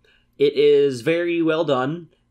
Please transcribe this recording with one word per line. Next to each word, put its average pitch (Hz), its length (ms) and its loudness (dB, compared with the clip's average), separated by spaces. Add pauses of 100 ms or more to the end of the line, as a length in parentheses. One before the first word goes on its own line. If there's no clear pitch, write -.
(380)
It 143 160 2
is 143 480 2
very 170 400 -2
well 160 220 0
done. 147 460 -4 (220)